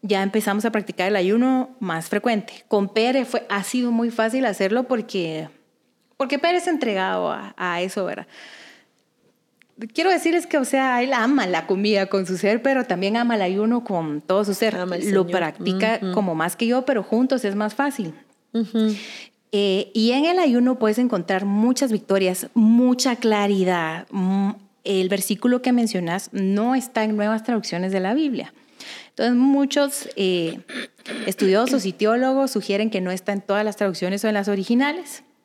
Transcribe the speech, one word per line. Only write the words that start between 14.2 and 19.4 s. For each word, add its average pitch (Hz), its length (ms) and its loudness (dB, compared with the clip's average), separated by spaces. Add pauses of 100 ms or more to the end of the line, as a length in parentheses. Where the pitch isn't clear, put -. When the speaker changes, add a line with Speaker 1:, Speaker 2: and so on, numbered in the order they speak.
Speaker 1:
todo 196 240 0
su 202 100 -2
ser. 208 220 0
Speaker 2:
Ama 180 200 -4
al 180 40 -4
Speaker 1:
Lo 196 240 2
Speaker 2:
Señor. 175 60 -6
Speaker 1:
practica 185 720 0
Speaker 2:
Ujú. 185 100 -4
Speaker 1:
como 185 220 0
más 160 220 -2
que 233 100 -2
yo, 247 180 0
pero 247 180 0
juntos 254 420 0
es 202 120 -2
más 208 180 -2
fácil. 269 400 -4 (380)
Speaker 2:
Ujú. 220 420 0 (560)